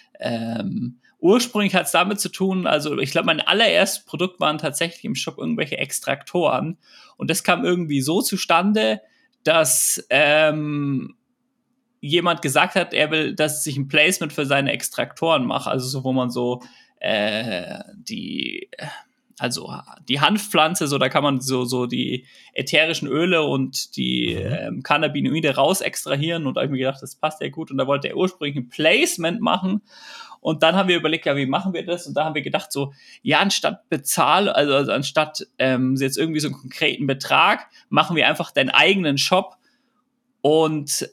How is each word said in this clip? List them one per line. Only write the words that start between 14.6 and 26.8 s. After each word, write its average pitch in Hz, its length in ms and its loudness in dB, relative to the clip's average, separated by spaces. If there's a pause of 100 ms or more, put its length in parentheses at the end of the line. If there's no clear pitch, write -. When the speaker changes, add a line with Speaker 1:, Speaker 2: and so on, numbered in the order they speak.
Speaker 1:
Extraktoren 131 760 -2
mache. 117 240 -4
Also 127 180 -2
so, 135 160 -6
wo 131 80 0
man 127 180 0
so, 123 320 -2 (380)
äh, 107 800 -2 (160)
die, - 760 -8 (680)
also - 360 -6 (340)
die 135 120 -2
Hanfpflanze, 165 680 2
so, 139 100 0
da 135 100 2
kann 139 160 2
man 139 160 2
so, 131 240 -2
so 123 220 -2
die 123 400 -4 (260)
ätherischen 156 560 0
Öle 165 340 2
und 135 540 -2
die, 123 420 -2
Speaker 2:
Mhm. - 140 -4
Speaker 1:
ähm, - 300 -6
Cannabinoide 147 720 0
raus 156 240 4
extrahieren. 151 640 -4
Und 131 80 -4
da - 60 -2
hab 139 60 0
ich 147 40 -6
mir 135 80 -4
gedacht, 135 240 -4